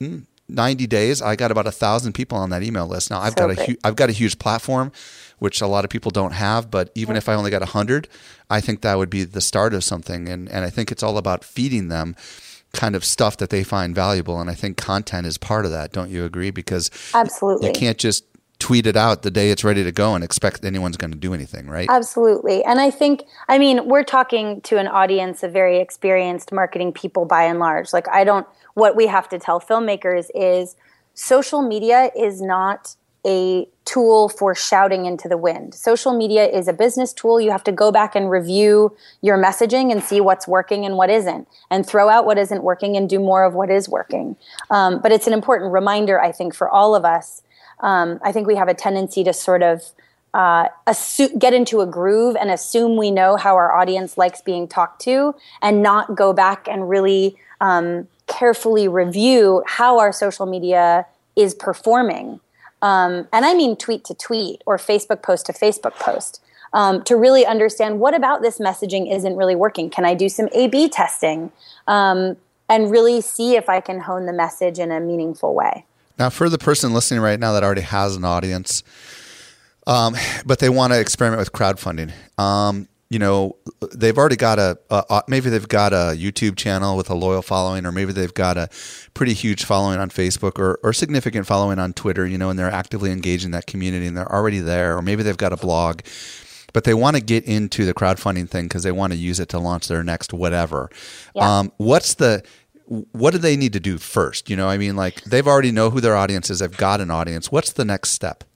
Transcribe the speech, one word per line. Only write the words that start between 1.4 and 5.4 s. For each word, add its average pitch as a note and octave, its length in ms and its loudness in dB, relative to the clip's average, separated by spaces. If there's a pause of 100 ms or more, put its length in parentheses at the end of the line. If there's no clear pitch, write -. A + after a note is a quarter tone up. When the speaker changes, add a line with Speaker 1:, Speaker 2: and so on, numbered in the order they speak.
Speaker 1:
about G#2+ 160 -2
a G#2+ 40 -4
thousand A2+ 440 -2
people B2 240 -8
on F#2+ 100 -4
that F2+ 140 -6
email G#2 240 -6
list. F2+ 240 -8
Now, G2 100 -6
I've A2 140 -2
Speaker 2:
So F3+ 120 0
Speaker 1:
got F#2+ 40 0
a F#2 40 -4
Speaker 2:
great. - 140 -4
Speaker 1:
hu-, B2 160 -4
I've A2 120 -2
got C3+ 120 2
a A2+ 40 -2
huge G#2+ 260 -2
platform, C3 540 -4 (460)
which - 220 -4